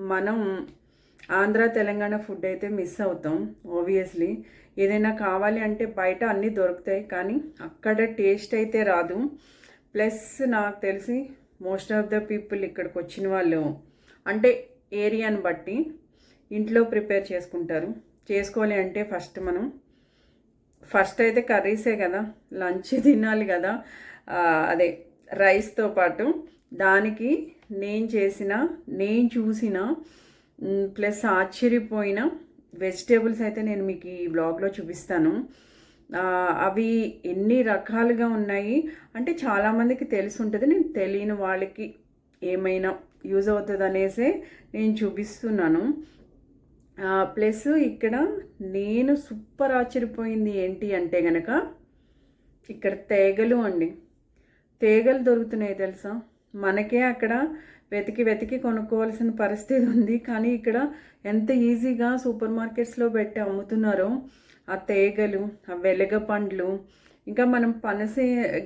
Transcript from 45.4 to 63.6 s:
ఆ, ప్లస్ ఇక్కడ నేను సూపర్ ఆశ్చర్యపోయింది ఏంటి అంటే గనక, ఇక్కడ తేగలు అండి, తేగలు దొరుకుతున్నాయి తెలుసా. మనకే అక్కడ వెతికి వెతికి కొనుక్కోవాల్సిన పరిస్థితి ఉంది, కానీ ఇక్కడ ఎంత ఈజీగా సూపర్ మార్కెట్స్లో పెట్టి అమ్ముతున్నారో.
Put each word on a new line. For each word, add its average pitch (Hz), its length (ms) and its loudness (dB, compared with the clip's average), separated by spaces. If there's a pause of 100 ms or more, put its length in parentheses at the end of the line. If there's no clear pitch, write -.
ఆ, 190 260 2
ప్లస్ 214 440 0 (140)
ఇక్కడ 226 320 0 (560)
నేను 214 460 0
సూపర్ 269 560 -4
ఆశ్చర్యపోయింది 226 840 -2
ఏంటి 190 380 -2
అంటే 175 260 0
గనక, 165 280 0 (1200)
ఇక్కడ 202 240 -4 (160)
తేగలు 202 480 4
అండి, 180 320 0 (920)
తేగలు 226 380 6
దొరుకుతున్నాయి 226 560 2
తెలుసా. 196 380 -6 (420)
మనకే 208 480 2
అక్కడ 240 300 0 (580)
వెతికి 208 340 -2
వెతికి 220 340 0
కొనుక్కోవాల్సిన 220 720 -2
పరిస్థితి 220 560 0
ఉంది, 226 320 4
కానీ 233 320 -2
ఇక్కడ 233 260 0 (480)
ఎంత 214 260 0 (100)
ఈజీగా 240 560 2
సూపర్ 226 340 -2
మార్కెట్స్లో 233 580 -2
పెట్టి 214 320 -2
అమ్ముతున్నారో. 196 680 0 (600)